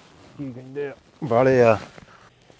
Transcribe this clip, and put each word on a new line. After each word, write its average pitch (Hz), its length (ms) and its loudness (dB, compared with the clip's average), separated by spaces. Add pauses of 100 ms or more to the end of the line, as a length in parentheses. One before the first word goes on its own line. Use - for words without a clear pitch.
(380)
ਕੀ 135 140 -12
ਕਹਿੰਦੇ 131 340 -14
ਆ, 135 80 -14 (300)
ਵਾਲੇ 123 380 2
ਆ, 110 160 4 (800)